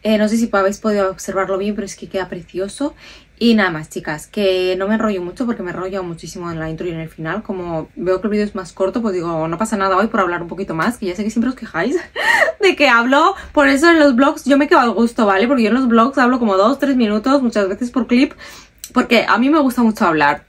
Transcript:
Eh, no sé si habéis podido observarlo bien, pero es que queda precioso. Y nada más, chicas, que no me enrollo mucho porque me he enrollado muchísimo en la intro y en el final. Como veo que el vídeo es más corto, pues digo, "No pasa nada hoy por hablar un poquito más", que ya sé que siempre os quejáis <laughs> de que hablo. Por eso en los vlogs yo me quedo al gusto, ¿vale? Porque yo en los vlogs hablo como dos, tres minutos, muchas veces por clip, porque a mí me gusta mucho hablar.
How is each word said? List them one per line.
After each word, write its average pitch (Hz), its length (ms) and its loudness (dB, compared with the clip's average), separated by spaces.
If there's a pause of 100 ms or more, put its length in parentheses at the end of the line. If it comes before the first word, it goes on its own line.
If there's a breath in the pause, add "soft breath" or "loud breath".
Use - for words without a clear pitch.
Eh, 214 140 2
no 214 100 2
sé 220 100 0
si 226 140 0
habéis 196 280 0
podido 202 300 0
observarlo 190 480 -4
bien, 208 180 -4
pero 202 100 -8
es 190 100 -14
que 170 140 -18
queda 190 180 -6
precioso. 202 680 -8 (480 loud breath)
Y 233 140 4
nada 196 140 2
más, 156 200 -8
chicas, - 380 -10
que 185 500 0
no 196 120 -4
me 220 60 2
enrollo 214 260 -2
mucho 175 240 -6
porque 226 180 -6
me 180 80 -8
he - 20 -10
enrollado 190 300 -6
muchísimo 170 480 -10
en 165 80 -8
la 160 100 -6
intro 160 180 -8
y - 20 -4
en 165 100 -8
el 160 80 -10
final. 160 340 -8
Como 175 540 -8
veo 185 240 -2
que 220 80 -4
el 202 40 0
vídeo 208 120 0
es 202 100 -6
más 190 200 -12
corto, 190 280 -2
pues 214 120 -2
digo, 165 340 -4
"No 170 100 -4
pasa 220 200 -2
nada 190 180 2
hoy 208 120 2
por 220 120 -2
hablar 175 220 0
un 170 80 -12
poquito 180 260 -8
más", 190 220 -2
que 208 80 -8
ya 180 100 -4
sé 214 80 -6
que 214 60 -2
siempre 233 200 -2
os 262 60 -8
quejáis 233 400 -4
<laughs> 679 680 -2
de 370 140 4
que 277 140 4
hablo. 269 460 4 (180 loud breath)
Por 277 160 4
eso 277 200 4
en 330 100 6
los 285 160 6
vlogs 285 280 2
yo 269 140 4
me 285 100 2
quedo 320 120 6
al 240 120 2
gusto, 226 340 0
¿vale? 196 220 2
Porque 247 160 2
yo 208 60 2
en 226 60 2
los 262 120 0
vlogs 233 300 4
hablo 254 200 2
como 208 200 0
dos, 226 220 2
tres 277 180 0
minutos, 233 440 2
muchas 208 280 0
veces 240 220 -6
por 233 160 -2
clip, 247 260 2 (600 loud breath)
porque 240 340 2
a 196 100 2
mí 262 120 2
me 311 100 4
gusta 247 240 2
mucho 220 220 2
hablar. 147 440 2